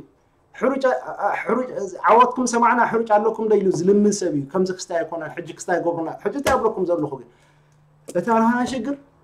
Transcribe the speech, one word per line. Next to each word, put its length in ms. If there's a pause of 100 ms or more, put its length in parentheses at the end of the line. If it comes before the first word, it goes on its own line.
(560)
ሕሩጭ፣ 280
እ፣ 440 (100)
ሕሩጭ፣ 300 (360)
ዓወትኩም 440
ሰማዕና 380
ሕሩጭ 260
ኣለኩም 360
ዶ 80
ኢሉ 160
ዝልምን 420
ሰብ 200
እዩ። 120
ከምዚ 260
ክስታይ 260
ኣይኮነን፣ 340
ሕጂ 200
ክስታይ 240
ይገብሩና። 340 (100)
ሕጂ 160
እንታይ 180
ኣብለኩም 320
ዘለኹ 280
ግን 160 (800)
እታ 240
ናህና 340
ሽግር 300 (280)